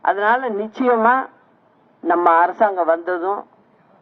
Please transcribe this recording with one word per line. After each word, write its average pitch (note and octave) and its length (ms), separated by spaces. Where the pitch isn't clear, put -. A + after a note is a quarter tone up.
அதனால A3 480
நிச்சயமா A#3 760
நம்ம F3 280
அரசாங்கம் F3+ 560
வந்ததும் E3+ 640